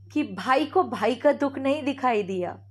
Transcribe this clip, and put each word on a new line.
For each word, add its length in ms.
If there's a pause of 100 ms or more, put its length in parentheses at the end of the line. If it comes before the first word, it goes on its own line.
(120)
कि 120
भाई 420
को 160
भाई 320
का 180
दुख 260
नहीं 240
दिखाई 400
दिया 360 (120)